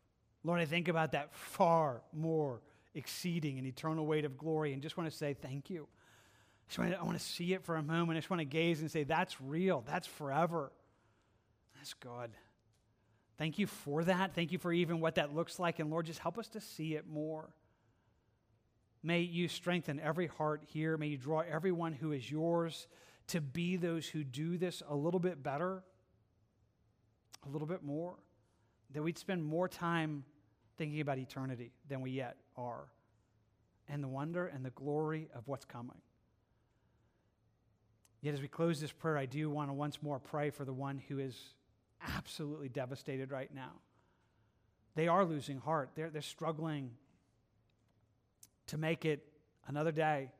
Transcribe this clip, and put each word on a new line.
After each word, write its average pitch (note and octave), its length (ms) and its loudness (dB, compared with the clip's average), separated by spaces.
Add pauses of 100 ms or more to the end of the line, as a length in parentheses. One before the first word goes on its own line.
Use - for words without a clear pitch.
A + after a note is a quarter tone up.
(440)
Lord, F3 160 4
I E3 60 4
think E3 220 2
about D#3+ 240 4
that D3 240 0
far D#3+ 680 6 (100)
more D#3 500 2 (320)
exceeding D#3 640 0
and C3 80 -2
eternal D#3 400 0
weight D#3 200 4
of C3 120 -4
glory D#3 360 2
and C3+ 80 -4
just D3 160 -6
wanna E3 140 0
say D3 220 -2
thank C#3 360 -6
you. E3+ 140 -4
I - 840 -20
just - 100 -4
wanna, - 200 2
I - 40 -4
wanna - 160 0
see F3 340 -2
it F#3+ 100 0
for E3 120 0
a D#3 80 2
moment. E3 340 2
I - 20 0
just D3 100 -4
wanna E3+ 160 2
gaze D#3+ 360 4
and D#3+ 80 -2
say, D#3 140 2
"That's D#3 360 2
real. D3+ 480 2
That's E3 200 -2
forever." D#3 640 0 (1040)
That's - 160 -12
good. A#2+ 380 -10 (1080)
Thank D#3 220 0
you - 80 4
for C#3+ 360 -2
that. F#3 300 4
Thank E3+ 180 2
you F3+ 60 0
for E3+ 160 0
even E3+ 260 4
what D#3+ 160 2
that D3 180 2
looks D#3+ 260 -2
like. E3+ 200 2
And D#3 100 0
Lord, E3 180 0
just D#3+ 120 -8
help E3+ 180 -2
us A3+ 120 -6
to G#3+ 120 -10
see D#3 340 -4
it D#3 120 -6
more. D#3 420 -4 (1500)
May E3+ 180 4
you F3 260 0
strengthen D#3+ 520 -2
every D#3+ 280 0
heart D3+ 400 -2
here. D#3+ 280 0
May D3+ 120 0
you D3 100 -2
draw D3 220 0
everyone E3 540 0
who D3+ 180 -2
is B2+ 180 -2
yours E3 560 2 (440)
to F3 120 0
be E3+ 340 0
those E3 320 0
who D#3 160 -2
do D#3 360 -2
this F3 280 -2
a D3 80 0
little E3+ 240 4
bit F3 220 0
better, E3 400 0 (1600)
a C#3 60 -10
little D3+ 180 -2
bit F3+ 140 -4
more, D#3 320 -4 (800)
that C#3+ 100 -2
we'd E3 160 0
spend F3+ 260 0
more D#3+ 240 2
time D#3+ 560 0 (540)
thinking D3+ 240 -2
about C#3+ 160 0
eternity B2+ 540 -6 (180)
than C3+ 120 -4
we C3 100 -4
yet B2+ 260 -4 (180)
are, B2+ 340 -8 (1000)
and C#3+ 140 -4
the C3+ 40 -4
wonder D#3+ 380 -2
and C#3+ 180 -6
the C3 60 -6
glory D3+ 640 -2
of A#2+ 140 -12
what's C3+ 180 -6
coming. B2 320 -14 (2250)
Yet D3 140 -4
as C#3 60 -4
we C#3+ 60 -6
close E3 320 2
this D3 120 -6
prayer, D#3 260 0
I C3+ 80 0
do D3 240 -2
want D3 200 -2
to C#3 40 -2
once D3 300 -4
more D3 160 -2
pray D3 320 -2
for C#3+ 120 -8
the C3 100 -4
one C#3 340 -4
who C#3 100 -4
is C3+ 180 -4 (800)
absolutely D3 520 -6
devastated C3+ 640 -4
right C#3 220 -4
now. C3 180 -10 (1200)
They D#3+ 140 4
are F3+ 180 6
losing C#3+ 320 -2
heart. C#3+ 380 0
They're, D#3 160 -4
they're D3+ 100 -6
struggling D3+ 680 -4 (1800)
to D3 100 -4
make D#3+ 280 2
it D3+ 220 2 (400)
another D3 240 2
day, D3+ 480 2